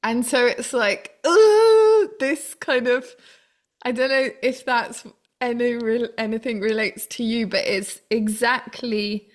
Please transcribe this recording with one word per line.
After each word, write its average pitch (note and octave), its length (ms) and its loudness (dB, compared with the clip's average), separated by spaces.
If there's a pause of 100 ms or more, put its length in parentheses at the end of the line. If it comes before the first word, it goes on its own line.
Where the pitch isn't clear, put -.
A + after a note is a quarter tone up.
And A#3 220 -2
so B3 220 0
it's - 260 -2
like, G#3+ 540 -2
Ooh, A4 840 6 (100)
this C#4 340 -4
kind B3+ 320 -2
of, B3+ 200 0 (760)
I B3+ 100 -6
don't B3+ 180 0
know C4+ 200 0 (120)
if B3+ 220 -4
that's - 420 -4 (340)
any A#3+ 340 -2
real, A#3 340 -2 (100)
anything A3+ 420 -4
relates G#3+ 460 -2
to - 180 -8
you, A3+ 220 0
but F#3+ 200 -2
it's G3+ 340 -4 (100)
exactly G#3+ 1200 -2